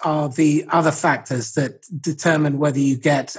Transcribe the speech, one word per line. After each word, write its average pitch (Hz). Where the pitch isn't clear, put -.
are 151
the 151
other 160
factors 135
that 139
determine 151
whether 143
you 139
get 139